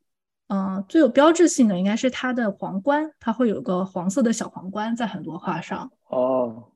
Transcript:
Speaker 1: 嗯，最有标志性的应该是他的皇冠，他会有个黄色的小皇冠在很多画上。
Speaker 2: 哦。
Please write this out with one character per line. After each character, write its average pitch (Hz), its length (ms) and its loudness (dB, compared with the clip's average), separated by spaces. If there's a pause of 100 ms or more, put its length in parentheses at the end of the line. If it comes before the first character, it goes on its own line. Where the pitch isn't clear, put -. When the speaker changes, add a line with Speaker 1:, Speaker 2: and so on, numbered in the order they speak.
(480)
Speaker 1:
嗯， 196 400 -4
最 330 120 4
有 285 80 8
标 277 240 6
志 339 160 6
性 269 180 4
的 190 120 2
应 185 60 0
该 202 120 2
是 254 140 0
他 254 240 -4
的 233 180 -2
皇 190 280 -8
冠， 294 380 0
他 - 140 -4
会 247 160 0
有 175 140 -2
个 180 220 -2
黄 185 240 -6
色 269 140 0
的 233 80 2
小 220 180 -4
皇 180 220 -14
冠 214 240 -4
在 233 120 -4
很 180 160 -8
多 156 160 -10
画 165 200 -6
上。 - 320 -10 (180)
Speaker 2:
哦。 127 680 -2